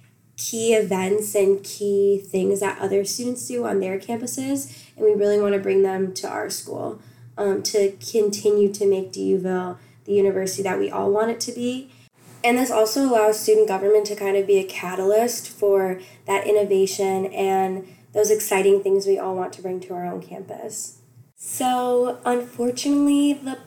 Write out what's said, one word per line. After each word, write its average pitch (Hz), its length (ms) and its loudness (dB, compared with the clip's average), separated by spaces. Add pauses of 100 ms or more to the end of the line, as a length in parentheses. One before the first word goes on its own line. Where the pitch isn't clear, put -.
(360)
key 226 360 -2
events 196 640 0
and 196 280 4
key 202 560 0
things 196 420 -2
that 196 180 -4
other 196 260 0
students 247 420 -6
do 240 200 -4
on 196 140 0
their 190 180 -2
campuses. 262 760 -6 (220)
And 214 80 0
we 214 80 6
really 208 280 2
wanna 202 180 2
bring 196 240 2
them 190 320 0
to - 140 -8
our - 200 -6
school, - 520 -8 (360)
um, 202 280 0
to 202 260 2 (200)
continue 208 640 2
to 202 140 -2
make 190 260 0
D 196 80 -10 (120)
Uville 185 460 -2 (280)
the 202 60 -4
university 190 500 0
that 190 160 -2
we 202 120 -2
all 196 200 -2
want 214 200 2
it 226 100 -6
to 240 120 -6
be. 247 380 -6 (520)
And 240 140 4
this 254 140 0
also 220 340 2
allows 214 340 4
student 214 300 4
government 202 380 4
to 208 100 -6
kind 196 200 -2
of 196 100 2
be 196 120 4
a 190 60 0
catalyst 190 840 0
for 190 540 0 (260)
that 196 200 -2
innovation 196 800 2
and 190 600 -2 (280)
those 214 160 4
exciting 196 520 2
things 196 240 0
we 196 120 2
all 190 180 -4
want 185 160 -6
to 180 100 -16
bring 185 180 -6
to 185 140 -12
our 175 120 -8
own 175 160 -8
campus. - 760 -14 (360)
So, 247 880 -2
unfortunately, 285 1120 0
the 262 320 -8